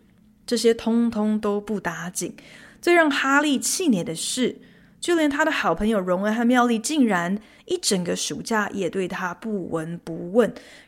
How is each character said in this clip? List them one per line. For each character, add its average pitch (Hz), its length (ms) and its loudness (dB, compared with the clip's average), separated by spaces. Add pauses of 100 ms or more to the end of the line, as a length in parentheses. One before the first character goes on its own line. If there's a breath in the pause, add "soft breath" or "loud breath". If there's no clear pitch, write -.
(460)
这 240 100 0
些 226 160 4
通 233 380 0
通 214 280 0
都 208 220 -2
不 208 180 -6
打 165 300 -8
紧。 - 260 -8 (460 loud breath)
最 349 140 4
让 320 160 6
哈 277 320 2
利 294 160 2
气 339 300 -2
馁 185 140 4
的 160 120 -6
是， - 440 -2 (400 loud breath)
就 349 180 0
连 302 120 2
他 285 160 0
的 311 60 2
好 190 240 0
朋 202 140 0
友 220 120 2
荣 185 240 0
恩 214 100 0
和 240 120 2
妙 240 200 4
丽 233 120 2
竟 277 280 2
然 185 320 0 (280 loud breath)
一 359 100 -2
整 196 260 0
个 175 140 -2
暑 - 240 -6
假 214 320 -2
也 190 160 -4
对 185 180 -4
他 180 280 -6
不 208 340 -6
闻 165 300 -6
不 175 340 -10
问， 226 180 4 (380 loud breath)